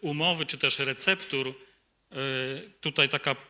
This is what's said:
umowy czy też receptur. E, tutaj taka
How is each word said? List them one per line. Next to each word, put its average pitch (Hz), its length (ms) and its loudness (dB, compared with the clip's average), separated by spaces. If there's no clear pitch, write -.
umowy 160 460 0
czy - 120 -2
też 135 200 2
receptur. 135 680 2
E, - 680 -18
tutaj 143 280 2
taka 139 280 0